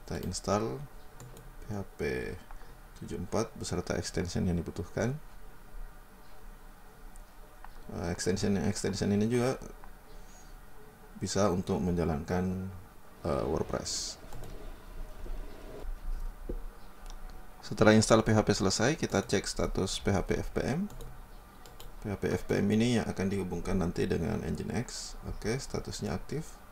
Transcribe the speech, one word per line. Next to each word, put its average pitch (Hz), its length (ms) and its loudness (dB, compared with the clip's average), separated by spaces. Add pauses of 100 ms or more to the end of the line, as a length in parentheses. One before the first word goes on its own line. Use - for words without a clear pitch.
Kita 87 160 -6
install 107 560 0 (880)
P 113 80 -6
H 101 80 -2 (160)
P - 40 -14 (1000)
tujuh - 240 -6
empat 101 320 0
beserta 90 400 -2
extension - 480 0
yang 87 160 4
dibutuhkan. 110 560 -2 (2750)
Eh, 87 240 -4
extension, 98 400 2 (160)
extension 101 400 2
ini 202 240 6
juga 123 240 4 (1600)
bisa 98 320 4
untuk 90 320 2
menjalankan, 90 880 2 (560)
eh, 67 240 2
WordPress. - 720 -2 (3500)
Setelah 107 320 10
install 110 240 10
P 110 160 6
H 107 80 8
P - 80 4
selesai, 101 380 6 (100)
kita 101 240 2
cek - 240 2
status - 560 0
P 101 80 4
H 92 160 4
P - 80 4
F - 160 -2
P - 160 0
M. 175 160 2 (1200)
P 104 80 -2
H 98 80 -4
P - 80 2
F 90 160 2
P 98 160 4
M 98 160 6
ini 117 240 6
yang - 80 0
akan 98 240 2
dihubungkan 92 480 0
nanti 87 240 2
dengan 85 400 2
Nginx. - 720 -4 (160)
Oke, 113 240 -2
statusnya - 560 -4
aktif. - 480 -4 (120)